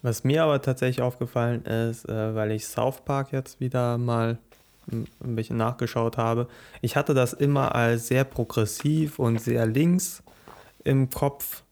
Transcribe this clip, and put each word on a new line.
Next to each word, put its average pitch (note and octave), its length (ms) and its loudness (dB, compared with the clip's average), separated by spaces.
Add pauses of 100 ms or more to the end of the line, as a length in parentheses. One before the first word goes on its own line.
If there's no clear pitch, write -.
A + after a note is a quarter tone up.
Was A#2 220 -4
mir D3 180 2
aber D3 180 4
tatsächlich B2+ 420 0
aufgefallen A#2+ 600 -2
ist, A2+ 440 -2
äh, A2 260 -2
weil G#2+ 160 0
ich G#2+ 160 -4
South B2 380 -2
Park C3+ 280 -2
jetzt - 280 -6
wieder B2 380 0
mal A#2 400 0 (520)
ein, A2+ 160 -4 (180)
ein A#2+ 120 -2
bisschen A2+ 200 -2
nachgeschaut A#2 600 0
habe, A#2 320 0 (320)
ich - 160 -2
hatte D3 180 2
das B2 180 2
immer C#3+ 420 2
als A#2 340 2
sehr B2+ 160 4
progressiv C#3+ 960 -2
und A#2 200 2
sehr A#2 260 0
links E3 560 2 (600)
im C3+ 280 4
Kopf - 600 -4